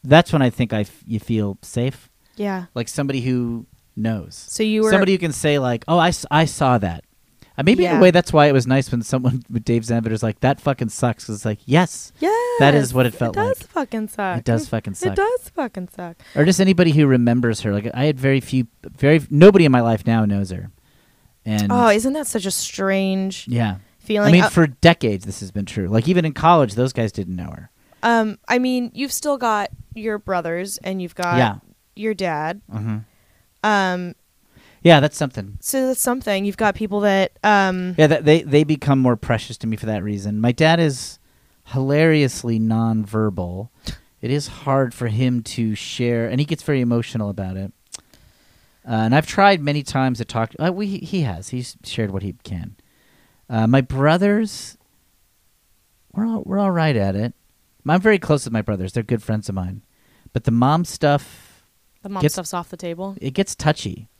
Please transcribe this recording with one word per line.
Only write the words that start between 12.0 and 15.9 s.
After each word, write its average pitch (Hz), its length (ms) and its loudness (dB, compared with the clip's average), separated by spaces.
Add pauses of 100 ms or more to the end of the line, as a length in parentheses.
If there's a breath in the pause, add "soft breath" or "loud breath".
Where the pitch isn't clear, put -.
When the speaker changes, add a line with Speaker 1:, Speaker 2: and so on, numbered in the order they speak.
Speaker 1:
that 143 160 6
is 135 140 2
Speaker 2:
Yes, 123 40 -8
Speaker 1:
what 127 140 2
it 113 80 -4
felt 117 220 -4
Speaker 2:
it - 20 -2
does 494 220 -2
Speaker 1:
like." - 80 -20
Speaker 2:
fucking 226 400 -6
suck. 190 300 -6
Speaker 1:
It - 60 -12
does 120 220 0
fucking 107 260 -6
suck. 359 200 -4
Speaker 2:
It - 20 -6
does 440 400 -2
fucking 214 400 -6